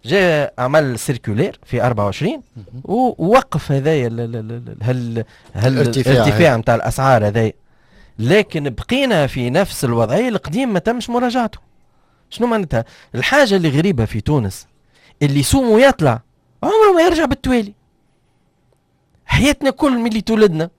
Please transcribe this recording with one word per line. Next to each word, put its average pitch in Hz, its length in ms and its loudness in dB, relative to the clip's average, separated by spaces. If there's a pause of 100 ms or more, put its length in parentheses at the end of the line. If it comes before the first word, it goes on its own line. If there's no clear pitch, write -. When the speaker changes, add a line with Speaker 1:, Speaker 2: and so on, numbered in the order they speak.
Speaker 1:
جاء 156 540 0
عمل 131 400 0
circulaire 120 640 -4
في 120 180 -4
أربعة 110 220 0
وعشرين 190 380 -4 (140)
Speaker 2:
مهم. 117 280 -18
Speaker 1:
ووقف 214 880 0
هذايا 139 340 0
ال-، 117 140 -6
ال-، 117 160 -8
ال-، 117 400 -12 (140)
ال-، 117 340 -4 (300)
هال-، 107 120 -2
Speaker 2:
الارتفاع 131 480 2
Speaker 1:
الارتفاع 113 360 4
Speaker 2:
هذا. 120 60 0
Speaker 1:
متاع 113 180 0
الاسعار 117 520 2
هذايا، 110 260 0 (640)
لكن 147 520 0
بقينا 226 560 -2
في 123 240 -4
نفس 170 340 -2
الوضعيه 120 440 0
القديم 220 440 -4
ما 180 60 0
تمش 233 320 -4
مراجعته. 240 480 -2 (720)
شنو 233 160 -4
معناتها؟ 185 380 -2 (300)
الحاجه 196 420 2
اللي 165 120 2
غريبه 143 360 0
في 107 160 -6
تونس 123 460 -2 (560)
اللي 143 200 2
سومو 233 360 2
يطلع 165 440 4 (400)
عمره 415 340 4
ما 320 60 4
يرجع 330 220 2
بالتوالي. 247 500 -2 (1500)
حياتنا 269 440 0
كل 262 280 -2
ملي 226 220 -2
تولدنا 185 580 0